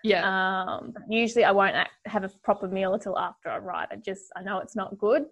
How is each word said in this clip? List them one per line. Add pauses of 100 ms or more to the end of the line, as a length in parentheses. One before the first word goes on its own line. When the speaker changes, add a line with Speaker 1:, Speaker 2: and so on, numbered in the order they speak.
Speaker 1:
Yeah. (440)
Speaker 2:
Um,
but
usually
I
won't
a-,
have
a (140)
proper
meal
until
after
I
ride.
I
just, (120)
I
know
it's
not
good